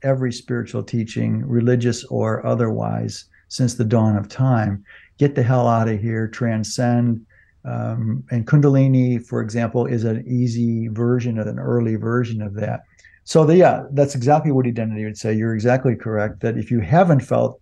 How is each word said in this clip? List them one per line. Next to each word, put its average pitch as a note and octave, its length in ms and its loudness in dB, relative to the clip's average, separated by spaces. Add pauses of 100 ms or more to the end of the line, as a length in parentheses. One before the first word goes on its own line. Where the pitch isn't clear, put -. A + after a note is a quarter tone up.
every C3 280 0
spiritual A#2 520 -6
teaching, A2+ 640 -4
religious A#2+ 600 0
or A2+ 400 -2
otherwise, A2+ 800 -2 (220)
since D3+ 260 -2
the - 100 -2
dawn A2 320 2
of G2+ 140 -4
time. A2 540 0 (340)
Get C#3+ 180 2
the C3 80 2
hell B2 240 2
out A2+ 220 2
of G#2+ 100 -2
here, A2 280 -4
transcend. A#2 1000 -2 (400)
Um, A#2 640 -6
and A#2 160 -4
Kundalini, C3+ 800 4
for A#2 160 -4
example, A#2 460 -2
is A#2+ 160 -2
an A2+ 220 -2
easy A#2 640 -2
version A#2+ 500 -2
of G#2+ 100 -4
an A#2+ 120 -6
early A#2+ 360 -2
version A2+ 460 -2
of G2+ 140 -8
that. G#2 260 -6 (420)
So D#3+ 220 4
the, D#3+ 100 6
yeah, E3 360 6
that's C#3 240 0
exactly C#3+ 360 2
what C3 140 2
identity A2 400 -4
would G#2+ 120 -8
say. A2 160 -2
You're A2 200 0
exactly A#2+ 420 2
correct G#2+ 460 -4
that A#2 160 -2
if A2 140 -6
you A#2 80 2
haven't D3+ 400 4
felt A#2 420 -2